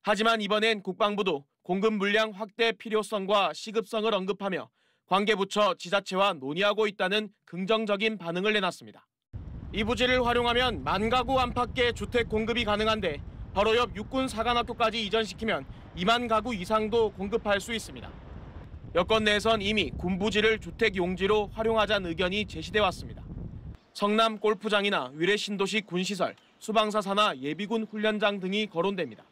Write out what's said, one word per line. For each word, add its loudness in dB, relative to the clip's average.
하지만 2
이번엔 2
국방부도 0
공급 2
물량 2
확대 -2
필요성과 0
시급성을 -2
언급하며 -2
관계부처, 2
지자체와 0
논의하고 0
있다는 -2
긍정적인 0
반응을 0
내놨습니다. -4
이 -2
부지를 2
활용하면 2
만 0
가구 2
안팎의 0
주택 -2
공급이 0
가능한데 0
바로 4
옆 2
육군 -2
사관학교까지 0
이전시키면 0
이만 2
가구 2
이상도 2
공급할 0
수 -6
있습니다. -8
여권 4
내에선 4
이미 0
군 -2
부지를 2
주택 -2
용지로 0
활용하자는 0
의견이 0
제시돼 -4
왔습니다. -2
성남 2
골프장이나 0
위례 2
신도시 -2
군시설, -4
수방사사나 0
예비군 -4
훈련장 0
등이 -2
거론됩니다. -2